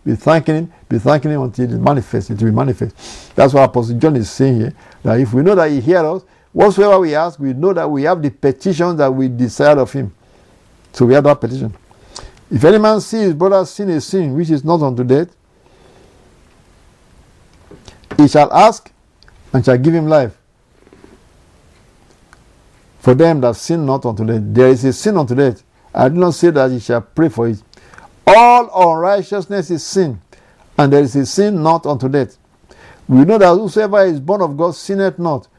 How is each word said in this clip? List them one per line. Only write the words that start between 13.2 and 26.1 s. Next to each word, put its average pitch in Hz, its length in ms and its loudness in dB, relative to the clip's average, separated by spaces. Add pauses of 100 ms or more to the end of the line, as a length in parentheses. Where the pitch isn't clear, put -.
his 190 140 0
brother 190 320 0
sin 202 240 -8
a 156 100 -2
sin 160 340 -4
which 160 140 -4
is 147 160 -2
not 165 160 -2
unto 127 240 -4
death, 143 240 0 (3000)
he 151 120 6
shall 147 220 4
ask 214 400 2 (640)
and 127 100 0
shall 127 140 2
give 139 160 0
him 165 140 -2
life 143 280 0 (2750)
for 127 160 2
them 160 280 2
that 120 140 0
sin 165 280 -6
not 135 220 -4
unto 113 180 -6
death." 110 180 -2
There 110 260 2
is 127 180 2
a 131 80 0
sin 208 240 -2
unto 123 160 -2
death. 131 280 0 (320)
I - 140 2
do 160 80 -2